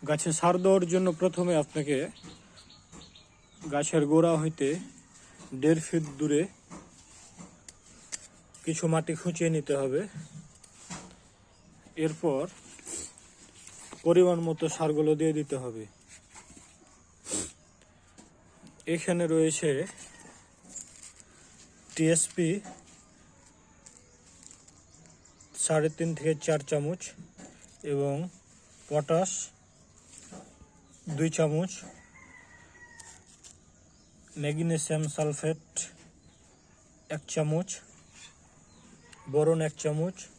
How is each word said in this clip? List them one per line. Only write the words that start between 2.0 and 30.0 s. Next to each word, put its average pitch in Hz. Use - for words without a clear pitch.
গাছের 147
গোড়া 165
হইতে 156
দেড় 160
ফিট 165
দূরে 147
কিছু 160
মাটি 160
খুঁচিয়ে 170
নিতে 147
হবে। 135
এরপর 160
পরিমাণ 175
মতো 160
সারগুলো 151
দিয়ে 160
দিতে 143
হবে। 113
এখানে 175
রয়েছে 160
টিএসপি 165
সাড়ে 156
তিন 165
থেকে 151
চার 156
চামচ 156
এবং 139
পটাশ 160